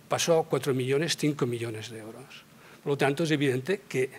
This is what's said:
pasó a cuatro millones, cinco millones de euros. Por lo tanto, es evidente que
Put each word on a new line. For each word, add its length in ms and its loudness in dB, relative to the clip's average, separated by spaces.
pasó 320 2
a 60 0
cuatro 280 0
millones, 440 0
cinco 280 0
millones 440 -4
de 100 -12
euros. 460 -16
Por 80 -2
lo 60 0
tanto, 280 4
es 60 2
evidente 580 0
que 300 0